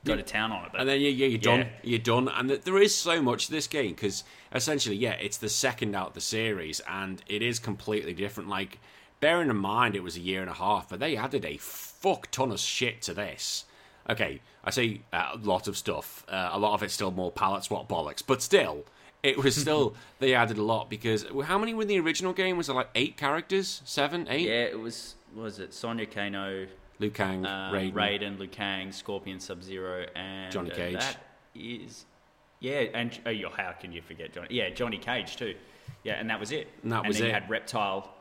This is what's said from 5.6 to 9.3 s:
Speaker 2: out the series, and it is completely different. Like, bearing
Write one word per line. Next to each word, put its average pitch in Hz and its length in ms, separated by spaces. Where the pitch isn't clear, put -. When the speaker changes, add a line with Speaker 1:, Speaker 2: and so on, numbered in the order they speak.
Speaker 2:
out 95 200
the - 80
series, 101 680
and 95 400
it 104 140
is 117 180
completely 104 540
different. 98 340
Like, 98 320
bearing 165 300